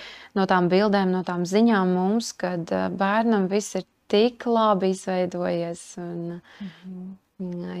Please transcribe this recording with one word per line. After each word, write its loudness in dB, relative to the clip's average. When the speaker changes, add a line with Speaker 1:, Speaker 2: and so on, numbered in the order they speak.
Speaker 1:
no 2
tām 4
bildēm, 4
no 0
tām -4
ziņām 4
mums, 0
kad, -4
ā, 0
bērnam 0
viss -4
ir -4
tik 2
labi 2
izveidojies, -4
un, -10
Speaker 2:
Mhm. -14
Speaker 1:
jā, -8